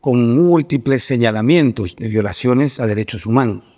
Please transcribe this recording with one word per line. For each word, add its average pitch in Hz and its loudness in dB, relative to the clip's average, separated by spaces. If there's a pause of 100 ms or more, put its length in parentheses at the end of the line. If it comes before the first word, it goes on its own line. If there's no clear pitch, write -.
con 123 2
múltiples 143 2
señalamientos 117 0
de 117 -8
violaciones 120 -2
a 117 -2
derechos 104 -4
humanos. 113 0 (160)